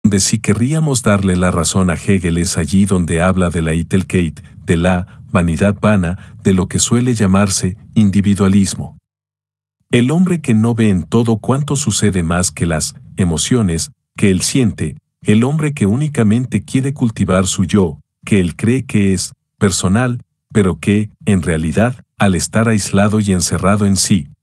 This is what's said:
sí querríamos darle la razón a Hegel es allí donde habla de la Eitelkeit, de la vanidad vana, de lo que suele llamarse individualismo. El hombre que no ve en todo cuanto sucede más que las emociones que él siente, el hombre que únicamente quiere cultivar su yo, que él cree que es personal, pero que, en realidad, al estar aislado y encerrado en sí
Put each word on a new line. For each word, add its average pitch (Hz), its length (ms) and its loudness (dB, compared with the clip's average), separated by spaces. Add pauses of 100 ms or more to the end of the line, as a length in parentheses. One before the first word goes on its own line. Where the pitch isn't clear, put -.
(180)
sí 110 200 -2
querríamos 135 640 -2
darle 95 340 0
la 90 140 0
razón 90 380 0
a 82 60 0
Hegel 87 440 -2
es 85 200 -2
allí 92 260 2
donde 87 380 0
habla 90 280 0
de 80 120 -2
la 80 100 -2
Eitelkeit, 85 680 -2 (240)
de 87 120 0
la 90 460 -2 (100)
vanidad 92 480 0
vana, 92 640 -2
de 101 100 2
lo 92 160 2
que - 100 -4
suele 123 360 0
llamarse 98 640 0 (160)
individualismo. 98 1040 2 (920)
El 123 200 2
hombre 175 300 2
que 120 140 0
no 117 200 2
ve 113 160 2
en 90 140 0
todo 113 340 0
cuanto 143 380 -2
sucede 98 460 0
más 87 280 -2
que - 160 -4
las 80 280 -4 (220)
emociones 87 760 0 (260)
que 101 140 2
él 90 120 0
siente, 87 540 -2 (260)
el 107 220 4
hombre 151 300 -2
que 104 120 0
únicamente 120 760 0
quiere 135 280 -2
cultivar 95 540 0
su 95 180 -2
yo, 87 360 0 (240)
que 101 160 2
él 85 160 -2
cree 120 280 0
que 98 300 0
es - 180 -6 (260)
personal, 107 640 0 (300)
pero 92 260 2
que, 104 320 0 (140)
en 95 180 2
realidad, 82 640 -2 (140)
al 98 160 2
estar 110 340 0
aislado 104 520 0
y 101 120 0
encerrado 92 540 0
en 98 100 2
sí 85 320 0 (140)